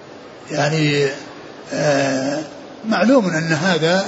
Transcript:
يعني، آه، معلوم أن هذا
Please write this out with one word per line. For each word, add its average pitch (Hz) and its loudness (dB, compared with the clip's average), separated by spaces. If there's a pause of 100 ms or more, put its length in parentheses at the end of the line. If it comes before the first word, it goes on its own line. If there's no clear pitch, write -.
(500)
يعني، 147 2 (680)
آه، 139 0 (460)
معلوم 214 4
أن 165 0
هذا 170 2